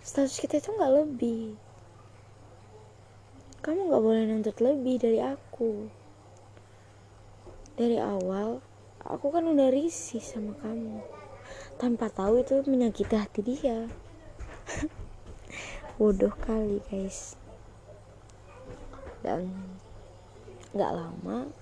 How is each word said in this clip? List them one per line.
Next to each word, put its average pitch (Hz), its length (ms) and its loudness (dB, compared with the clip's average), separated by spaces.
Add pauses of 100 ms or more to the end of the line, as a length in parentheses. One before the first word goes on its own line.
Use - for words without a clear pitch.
Status - 400 0
kita 311 160 0
itu 302 160 0
nggak 302 320 6
lebih. 233 480 -2 (2000)
Kamu 339 320 0
nggak 240 160 6
boleh 220 160 4
nuntut 214 400 0
lebih 254 320 4
dari 226 240 4
aku. 226 720 -4 (1800)
Dari 233 240 4
awal, 202 640 -2 (400)
aku - 240 -4
kan 330 160 2
udah 285 240 6
risih 269 560 0
sama 208 400 -6
kamu. 220 400 -6 (720)
Tanpa 233 320 2
tahu 202 320 4
itu 269 240 4
menyakiti 233 560 4
hati 208 240 -4
dia." 240 400 0 (800)
<laughs> - 1400 -10
Bodoh 208 400 6
kali, 214 480 0
guys. 190 480 -6 (1900)
Dan 170 240 -2 (1300)
nggak 196 240 0
lama 180 480 -8 (140)